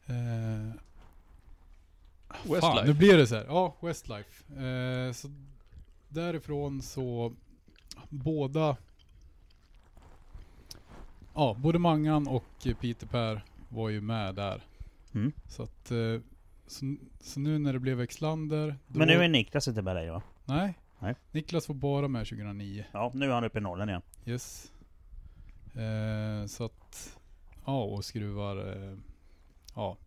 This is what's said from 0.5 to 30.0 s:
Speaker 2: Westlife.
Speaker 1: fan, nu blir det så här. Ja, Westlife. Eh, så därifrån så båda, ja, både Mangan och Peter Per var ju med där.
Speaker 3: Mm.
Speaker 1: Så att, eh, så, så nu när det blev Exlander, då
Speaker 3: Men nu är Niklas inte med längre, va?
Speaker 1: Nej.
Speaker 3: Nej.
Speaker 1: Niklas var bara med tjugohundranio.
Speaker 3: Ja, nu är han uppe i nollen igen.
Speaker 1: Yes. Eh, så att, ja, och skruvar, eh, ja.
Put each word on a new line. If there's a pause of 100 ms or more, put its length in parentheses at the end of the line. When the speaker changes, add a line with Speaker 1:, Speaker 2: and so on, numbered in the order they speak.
Speaker 2:
Westlife.
Speaker 1:
fan,
nu
blir
det
så
här.
Ja,
Westlife. (120)
Eh,
så (840)
därifrån
så (760)
båda, (2500)
ja,
både
Mangan
och (380)
Peter
Per (280)
var
ju
med
där. (520)
Speaker 3:
Mm. (160)
Speaker 1:
Så
att,
eh, (480)
så, (240)
så
nu
när
det
blev
Exlander, (100)
då
Speaker 3:
Men
nu (100)
är
Niklas
inte
med
längre,
va? (240)
Speaker 1:
Nej. (260)
Speaker 3:
Nej. (160)
Speaker 1:
Niklas
var
bara
med
tjugohundranio.
Speaker 3:
Ja,
nu
är
han
uppe
i
nollen
igen. (240)
Speaker 1:
Yes. (1040)
Eh,
så
att, (460)
ja,
och
skruvar, (340)
eh, (800)
ja.